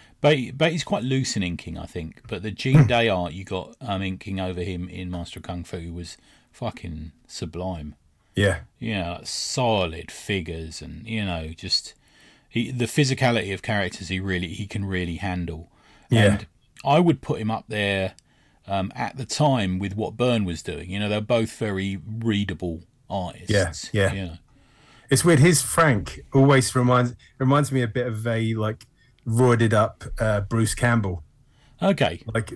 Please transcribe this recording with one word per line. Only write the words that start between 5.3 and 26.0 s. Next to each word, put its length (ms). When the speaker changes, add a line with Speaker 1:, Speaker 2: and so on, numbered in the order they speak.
Speaker 1:
of 40
Kung 200
Fu 300
was 240
fucking 640
sublime. 680
Speaker 2:
Yeah. 240
Speaker 1:
You 160
know, 240
like, 80
solid 840
figures 720
and, 260
you 160
know, 320
just 380
he, 220
the 140
physicality 680
of 80
characters 480
he 100
really, 300
he 180
can 180
really 320
handle. 540
Speaker 2:
Yeah. 160
Speaker 1:
And 220
I 140
would 220
put 180
him 120
up 160
there, 480
um, 280
at 220
the 80
time 540
with 160
what 220
Byrne 280
was 180
doing. 260
You 100
know, 100
they're 120
both 360
very 480
readable 760
artists. 400
Speaker 2:
Yeah, 220
yeah. 200
Speaker 1:
You 120
know. 120
Speaker 2:
It's 160
weird. 140
His 220
Frank 600